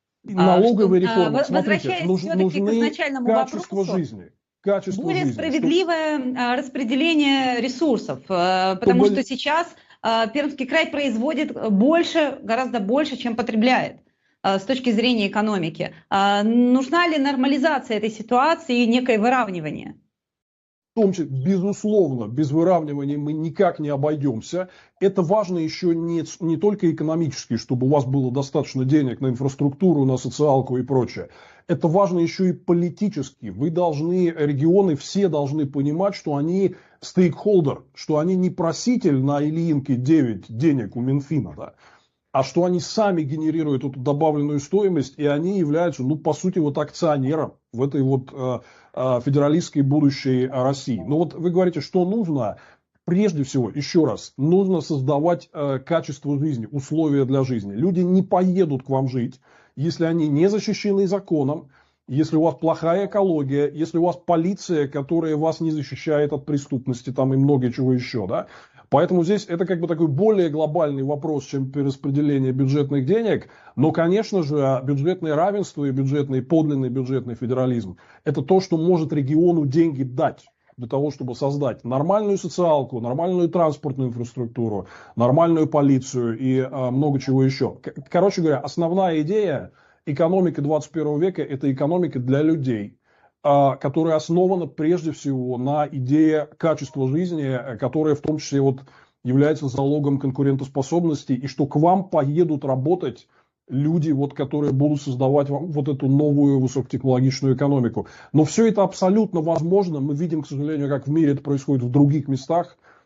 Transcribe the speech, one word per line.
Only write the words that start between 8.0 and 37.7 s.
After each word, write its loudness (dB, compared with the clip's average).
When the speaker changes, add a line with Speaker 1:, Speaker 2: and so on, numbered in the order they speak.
Speaker 2:
а, 2
потому 4
Speaker 1:
Чтобы 2
Speaker 2:
что -4
сейчас, -2
а, 0
Пермский -4
край 0
производит -2
больше, 2
гораздо -2
больше, 0
чем -4
потребляет, 0
а, 2
с -12
точки -2
зрения 2
экономики. -2
А, 2
нужна 4
ли 0
нормализация 0
этой -2
ситуации 0
и 2
некое 2
выравнивание? -2
Speaker 1:
В 2
том 4
числе, -4
безусловно, 0
без -2
выравнивания 0
мы -4
никак 0
не -4
обойдемся. -4
Это 2
важно 0
еще 0
не, -2
не -2
только 0
экономически, -2
чтобы -2
у 2
вас 2
было 0
достаточно -2
денег 2
на 0
инфраструктуру, 0
на 2
социалку 0
и -2
прочее. -2
Это 0
важно 2
еще 0
и 2
политически. -2
Вы -4
должны, 0
регионы 2
все -2
должны -2
понимать, -2
что -6
они 0
стейкхолдер, 2